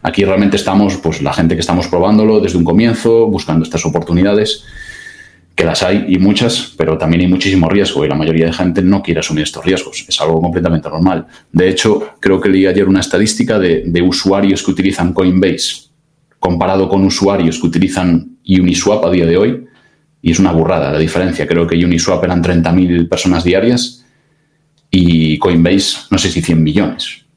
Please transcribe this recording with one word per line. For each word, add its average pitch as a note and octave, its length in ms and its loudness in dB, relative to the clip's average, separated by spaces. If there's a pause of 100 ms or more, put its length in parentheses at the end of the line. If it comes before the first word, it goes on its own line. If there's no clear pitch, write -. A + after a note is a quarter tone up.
Aquí F#2+ 220 -2
realmente G2 320 0
estamos, G2 420 0
pues, D#2+ 240 -4
la C#2+ 100 -4
gente E2+ 220 0
que E2+ 60 -4
estamos F2 280 -2
probándolo G#2+ 520 2
desde F2+ 180 -2
un E2+ 60 2
comienzo, A2+ 600 2
buscando E2 380 -2
estas E2 220 -6
oportunidades, F2+ 800 0 (880)
que E2+ 100 -2
las D#2+ 180 -2
hay F#2+ 260 0
y F#2 100 2
muchas, G#2 580 0
pero D#2+ 220 -2
también E2 240 0
hay F2+ 60 2
muchísimo F#2 400 2
riesgo F#2+ 360 0
y D2+ 40 -2
la C#2+ 60 -2
mayoría D#2+ 320 0
de E2 60 -2
gente F2+ 300 -2
no G2 200 2
quiere D#2+ 180 -2
asumir D#2 240 -4
estos - 200 -10
riesgos. - 420 -4
Es - 140 -6
algo D#2+ 220 0
completamente E2+ 480 -2
normal. E2+ 360 -2 (240)
De F2+ 180 2
hecho, F#2+ 420 0 (100)
creo F#2+ 200 2
que G2+ 100 0
leí F#2+ 160 4
ayer F#2 200 2
una F#2+ 140 2
estadística G#2+ 580 -2
de, F2 280 0
de F2 160 0
usuarios F#2+ 600 0
que - 100 -4
utilizan F#2 420 -2
Coinbase F#2 720 0 (520)
comparado F#2 500 0
con F#2+ 160 2
usuarios F#2+ 540 0
que - 100 -4
utilizan F2 680 0 (100)
Uniswap F#2 600 2
a F2 40 2
día F2+ 160 2
de E2+ 120 2
hoy, A2+ 260 0 (560)
y E2+ 120 0
es D#2+ 60 0
una - 140 2
burrada D#2+ 400 0
la D2+ 60 -2
diferencia. E2 480 -2
Creo E2+ 200 0
que E2+ 160 0
Uniswap F2 400 0
eran F2 200 0
treinta E2+ 280 0
mil F2 380 2
personas F2+ 340 0
diarias F#2+ 640 0 (840)
y E2 480 2
Coinbase, F2+ 600 2 (120)
no G2 80 0
sé F#2 120 -2
si E2 120 -4
cien D#2+ 200 0
millones. E2 640 -4 (120)